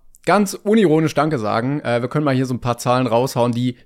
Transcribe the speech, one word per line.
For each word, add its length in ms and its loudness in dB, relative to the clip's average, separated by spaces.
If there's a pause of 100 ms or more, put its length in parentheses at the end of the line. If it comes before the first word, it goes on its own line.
(240)
ganz 300 2
unironisch 600 2
Danke 260 0
sagen. 400 -2
Äh, 200 -2
wir 80 -4
können 160 -2
mal 120 0
hier 100 0
so 80 -4
ein 60 -6
paar 180 -4
Zahlen 300 0
raushauen, 420 0
die 360 -2